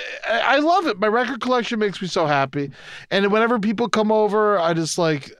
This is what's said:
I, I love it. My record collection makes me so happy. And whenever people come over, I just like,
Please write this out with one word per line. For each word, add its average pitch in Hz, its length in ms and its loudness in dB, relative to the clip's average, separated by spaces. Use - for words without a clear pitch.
I, - 100 0
I 269 200 4
love 339 260 2
it. 196 140 -2
My 214 80 2
record 233 340 0
collection 240 380 -2
makes 208 220 -2
me 185 60 -6
so 175 200 0
happy. 143 420 0
And 196 220 2
whenever 226 280 2
people 214 300 0
come 220 220 0
over, 214 480 2
I 170 160 0
just 160 240 -4
like, 156 400 -2